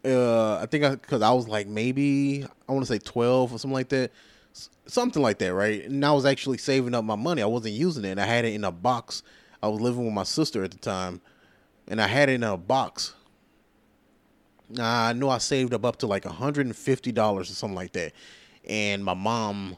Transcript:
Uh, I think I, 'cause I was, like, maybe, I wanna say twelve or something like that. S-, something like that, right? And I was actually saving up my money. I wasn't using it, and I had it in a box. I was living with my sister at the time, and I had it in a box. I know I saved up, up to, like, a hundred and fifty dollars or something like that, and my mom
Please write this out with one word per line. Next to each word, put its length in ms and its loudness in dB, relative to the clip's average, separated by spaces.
Uh, 540 4
I 80 -4
think 160 0
I, 140 2
'cause 260 -2
I 80 8
was, 160 2
like, 180 -2
maybe, 800 0
I 40 -2
wanna 120 0
say 140 0
twelve 520 2
or 60 -10
something 160 -6
like 160 -4
that. 220 0
S-, 160 -20
something 380 0
like 160 2
that, 160 0
right? 280 0
And 220 -2
I 60 6
was 140 4
actually 340 0
saving 340 0
up 100 0
my 120 -2
money. 260 -2
I 60 2
wasn't 260 -2
using 320 -2
it, 40 -2
and 120 -2
I 60 0
had 180 2
it 80 0
in 100 -4
a 80 -2
box. 520 -4
I 40 0
was 140 -2
living 240 0
with 80 -2
my 100 -2
sister 400 -2
at 60 -4
the 80 -14
time, 440 -6
and 120 -4
I 60 6
had 240 4
it 40 2
in 100 0
a 120 0
box. 600 -2
I 340 4
know 160 0
I 100 2
saved 340 0
up, 100 -2
up 140 0
to, 100 -2
like, 180 0
a 60 -8
hundred 360 -2
and 80 -6
fifty 360 -2
dollars 380 0
or 60 -12
something 200 -6
like 180 -10
that, 200 -6
and 360 -2
my 120 0
mom 640 -4